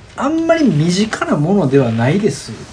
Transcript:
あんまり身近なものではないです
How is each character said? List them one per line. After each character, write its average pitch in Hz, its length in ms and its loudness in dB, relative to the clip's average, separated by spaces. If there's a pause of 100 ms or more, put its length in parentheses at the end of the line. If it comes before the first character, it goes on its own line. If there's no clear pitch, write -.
(160)
あ 262 140 -2
ん 320 180 -2
ま 330 80 4
り 311 100 2
身 165 260 2
近 214 340 -2
な 269 120 0
も 156 160 0
の 180 140 2
で 135 100 2
は 123 140 2
な 117 180 0
い 190 100 0
で 202 120 0
す - 200 -10 (220)